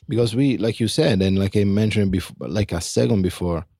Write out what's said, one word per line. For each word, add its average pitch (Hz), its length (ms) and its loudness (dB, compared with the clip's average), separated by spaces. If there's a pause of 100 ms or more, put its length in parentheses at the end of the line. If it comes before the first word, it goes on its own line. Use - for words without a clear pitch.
Because 113 280 0
we, 135 220 2
like 110 220 -2
you 110 80 0
said, 123 340 2
and 95 160 2
like 98 200 0
I 101 80 4
mentioned 101 460 2
before, 87 360 -6
like 95 240 -2
a 85 100 -4
second 117 400 0
before, 87 440 -2 (140)